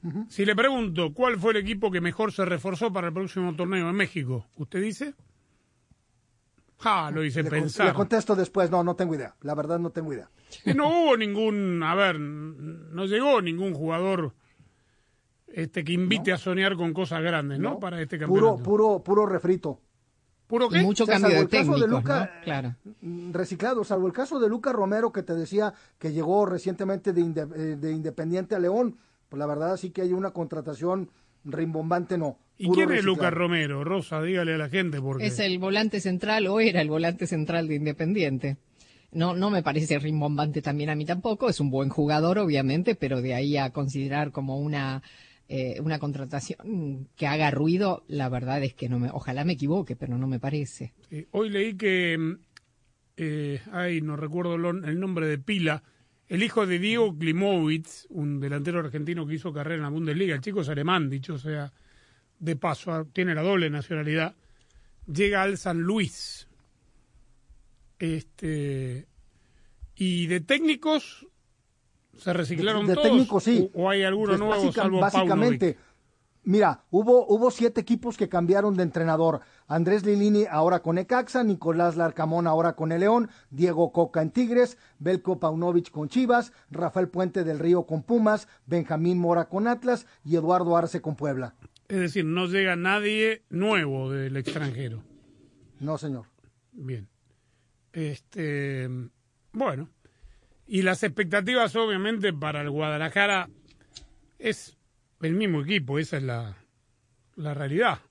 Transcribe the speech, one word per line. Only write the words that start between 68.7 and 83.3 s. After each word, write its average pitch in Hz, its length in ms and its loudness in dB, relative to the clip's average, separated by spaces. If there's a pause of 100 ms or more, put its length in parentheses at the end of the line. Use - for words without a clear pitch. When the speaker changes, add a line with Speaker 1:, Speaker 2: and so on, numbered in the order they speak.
Speaker 2:
y 175 320 0
de 180 120 0
técnicos 302 880 0 (880)
se - 160 -6
reciclaron 180 520 0
Speaker 1:
De, 180 60 4
de 180 40 6
Speaker 2:
todos, 196 140 4
Speaker 1:
técnicos, 220 340 4
sí. 214 300 4
Speaker 2:
o, 175 100 -2
o 190 60 2
hay 196 140 2
alguno 202 260 0
Speaker 1:
Pues 190 100 4
Speaker 2:
nuevo, 214 160 0
Speaker 1:
básica-, 226 280 0
Speaker 2:
salvo 185 160 2
Speaker 1:
básicamente. 196 720 4
Speaker 2:
Paunovic. - 160 -16 (540)
Speaker 1:
Mira, 190 460 4
hubo, 226 380 6
hubo 220 240 4
siete 233 300 0
equipos 233 340 0
que 196 140 -2
cambiaron 190 480 4
de 185 60 2
entrenador. 165 580 2 (260)
Andrés 180 380 2
Lilini 208 440 4
ahora 165 320 4
con 165 140 0
Necaxa, 247 480 0
Nicolás 170 540 2
Larcamón 165 500 0
ahora 165 300 2
con 160 160 -2
el 170 80 0
León, 226 280 4 (200)